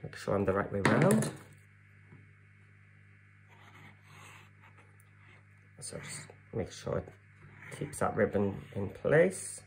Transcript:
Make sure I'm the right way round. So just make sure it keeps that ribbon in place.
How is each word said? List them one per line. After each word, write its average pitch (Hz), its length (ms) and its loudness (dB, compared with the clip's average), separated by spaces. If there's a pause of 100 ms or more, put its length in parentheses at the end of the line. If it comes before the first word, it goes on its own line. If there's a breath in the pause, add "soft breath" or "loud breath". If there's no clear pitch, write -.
Make - 120 -14
sure - 200 0
I'm 98 100 2
the 95 80 2
right 98 180 0
way 101 100 -2
round. 156 480 6 (4000)
So - 180 -12
just - 300 -12 (260)
make 90 180 -4
sure - 280 -4
it - 800 -16
keeps - 220 -8
that - 160 0
ribbon 101 460 2 (140)
in 101 140 -4
place. - 760 2